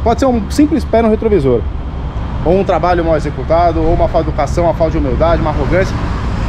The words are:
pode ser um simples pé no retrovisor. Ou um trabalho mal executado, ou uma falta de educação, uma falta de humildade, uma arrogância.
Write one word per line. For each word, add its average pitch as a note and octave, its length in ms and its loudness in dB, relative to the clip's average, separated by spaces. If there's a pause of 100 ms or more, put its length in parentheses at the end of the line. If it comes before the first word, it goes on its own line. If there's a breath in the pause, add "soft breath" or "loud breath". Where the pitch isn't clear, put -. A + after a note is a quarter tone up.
pode A#3 180 0
ser C4+ 60 2
um A#3 220 -2
simples D4 360 2
pé A3 160 2
no A3+ 80 2
retrovisor. G3 520 2 (840)
Ou F3+ 140 4
um G3 40 2
trabalho F3 420 0
mal E3 100 2
executado, D#3+ 680 0
ou D#3+ 120 2
uma E3+ 160 2
falta E3 160 0
de - 60 -4
educação, D3+ 340 -2
uma D#3+ 80 2
falta D#3+ 180 0
de D#3+ 60 -2
humildade, D#3 440 2
uma D#3 100 0
arrogância. F3+ 440 0 (540)